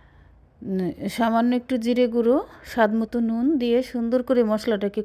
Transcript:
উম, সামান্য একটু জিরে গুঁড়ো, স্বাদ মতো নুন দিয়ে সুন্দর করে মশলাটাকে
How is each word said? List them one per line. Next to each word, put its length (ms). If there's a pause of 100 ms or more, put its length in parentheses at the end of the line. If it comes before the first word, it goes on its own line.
(600)
উম, 180 (300)
সামান্য 460
একটু 220
জিরে 300
গুঁড়ো, 300 (280)
স্বাদ 280
মতো 260
নুন 260 (120)
দিয়ে 260
সুন্দর 400
করে 200
মশলাটাকে 600